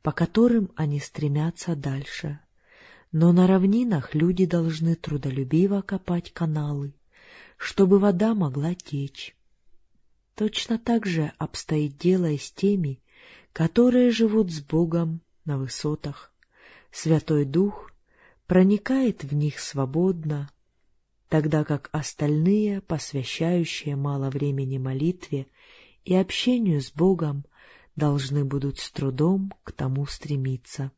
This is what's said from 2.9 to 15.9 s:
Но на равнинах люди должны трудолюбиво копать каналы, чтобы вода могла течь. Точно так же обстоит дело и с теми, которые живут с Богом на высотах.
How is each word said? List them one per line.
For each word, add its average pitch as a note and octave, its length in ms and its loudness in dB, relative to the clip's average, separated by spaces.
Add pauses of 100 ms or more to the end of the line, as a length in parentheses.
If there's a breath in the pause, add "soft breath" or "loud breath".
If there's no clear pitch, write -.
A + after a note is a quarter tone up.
Но E3 200 6
на F3+ 140 8
равнинах F#3+ 680 2
люди F3+ 320 2
должны E3 480 0
трудолюбиво D3 880 0
копать F3+ 500 -6
каналы, D3 640 -4 (640 loud breath)
чтобы G3 420 4
вода G3+ 360 2
могла D#3 400 -2
течь. - 640 -10 (960)
Точно A3 440 -4
так A#3 280 0
же D#3+ 300 -2
обстоит D3+ 600 -4
дело F3+ 320 2
и D3 80 -2
с - 140 -14
теми, F#3 500 -2 (500 soft breath)
которые B3 580 4
живут A3 400 2
с D#3 100 -8
Богом E3 600 -2 (240)
на C#3+ 140 -2
высотах. C#3+ 760 -6 (600 soft breath)